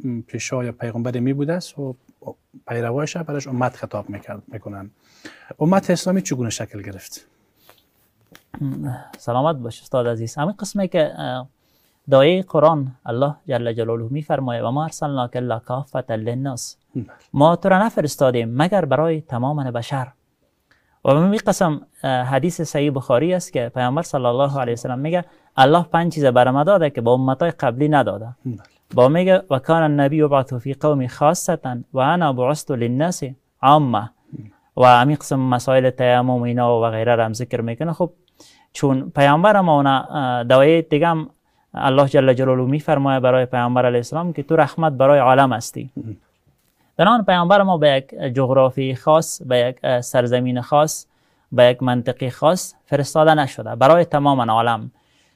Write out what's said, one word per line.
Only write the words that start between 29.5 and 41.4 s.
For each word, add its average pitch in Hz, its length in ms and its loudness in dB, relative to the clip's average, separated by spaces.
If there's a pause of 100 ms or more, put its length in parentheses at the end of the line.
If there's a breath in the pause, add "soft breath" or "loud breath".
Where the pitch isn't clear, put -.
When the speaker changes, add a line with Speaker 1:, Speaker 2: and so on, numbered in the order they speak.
Speaker 2:
کان 165 240 0
النبی 147 340 0
یبعث 139 360 0
فی 131 200 -6
قوم 139 340 0
خاصة 147 760 -2 (100)
و 131 60 -4
انا 151 340 0
بعثت 127 380 -2
للناس 131 520 -4 (380)
عامة.» 127 480 2 (680 loud breath)
و 127 80 6
همین 127 300 6
قسم 139 240 -4
مسائل 131 500 2
تیمم 123 400 2
و 123 120 -2
اینا 120 400 0
و 117 80 0
غیره 113 260 0
را 113 100 2
هم 110 80 -4
ذکر 120 280 -8
می‌کنه. 117 320 -6
خب 170 180 -4 (640 soft breath)
چون 135 420 -2
پیامبر 165 460 4
ما 170 140 4
اونا، 139 260 2
اه، 127 420 -4
دوای 139 380 6
دیگه 160 260 0
هم 160 220 -2 (440)